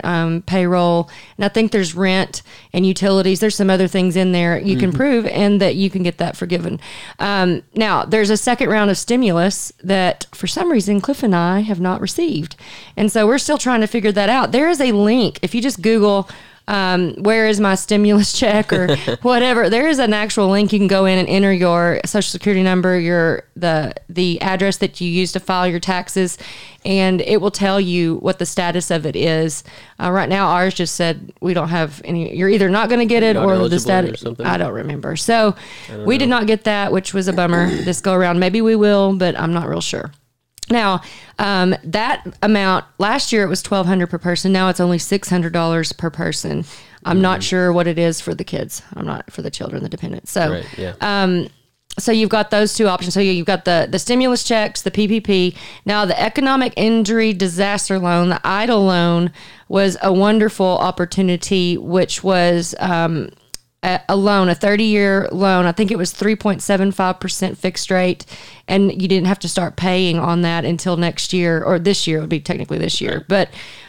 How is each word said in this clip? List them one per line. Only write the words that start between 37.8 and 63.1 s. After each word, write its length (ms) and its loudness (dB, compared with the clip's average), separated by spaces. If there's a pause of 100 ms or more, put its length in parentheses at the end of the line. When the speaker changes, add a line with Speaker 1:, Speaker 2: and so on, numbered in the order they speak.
Speaker 1:
this 160 -2
go 120 0
around. 260 2
Maybe 200 2
we 160 4
will, 400 4
but 240 0
I'm 140 -2
not 160 -2
real 100 -4
sure. 320 -8 (580)
Now, 320 2 (380)
um, 440 2
that 440 -4 (140)
amount, 440 2 (120)
last 340 0
year 120 2
it 40 0
was 140 -2
twelve 260 -2
hundred 220 0
per 80 -6
person. 340 -2
Now 180 2
it's 120 0
only 160 2
six 320 -4
hundred 240 0
dollars 400 0
per 160 -6
person. 560 -6 (400)
I'm 160 2
not 180 2
Speaker 2:
Mm-hmm. 40 -8
Speaker 1:
sure 300 0
what 140 2
it 100 -2
is 220 0
for 160 -6
the 80 -8
kids. 380 -8 (120)
I'm 120 -8
not, 260 -10
for 100 -14
the 100 -8
children, 300 -8
the 60 -8
dependents. 440 -12
So, 200 -2
Speaker 2:
Right, 260 -10
yeah. 220 -10
Speaker 1:
um, 480 -2 (500)
so 140 -2
you've 180 2
got 220 0
those 240 2
two 120 2
options. 260 -2
So 80 0
you've 240 0
got 180 0
the, 260 2
the 80 -2
stimulus 460 0
checks, 380 0
the 100 -4
P 160 0
P 140 0
P. 340 2 (300)
Now, 180 0
the 180 0
economic 540 0
injury 560 2
disaster 680 -2
loan, 300 2
the 160 -2
idle 420 0
loan, 460 2 (380)
was 340 2
a 80 2
wonderful 680 2
opportunity, 1000 0
which 480 -2
was, 540 0
um, 500 -2 (540)